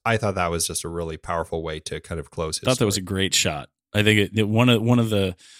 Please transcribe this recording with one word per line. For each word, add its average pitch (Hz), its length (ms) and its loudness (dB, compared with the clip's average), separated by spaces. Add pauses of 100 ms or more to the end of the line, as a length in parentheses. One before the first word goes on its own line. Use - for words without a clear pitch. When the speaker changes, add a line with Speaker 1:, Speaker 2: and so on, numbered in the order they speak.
Speaker 1:
I 113 120 2
thought 101 180 -2
that 87 160 0
was 85 160 -2
just - 160 -6
a 90 60 -8
really 82 280 -6
powerful 82 460 -6
way 78 180 -8
to - 200 -10
kind - 180 -8
of 73 100 -12
close 80 300 -6
his - 80 -8
Speaker 2:
Thought 127 120 2
that 123 60 4
was 101 100 2
Speaker 1:
story. 95 80 -4
Speaker 2:
a - 20 -10
great 95 280 -2
shot. - 360 -2 (240)
I 104 100 2
think 107 160 6
it, 101 200 0
it, 107 100 2
one 117 200 4
of, 117 120 4
one 120 180 4
of 113 100 2
the, 98 260 0 (240)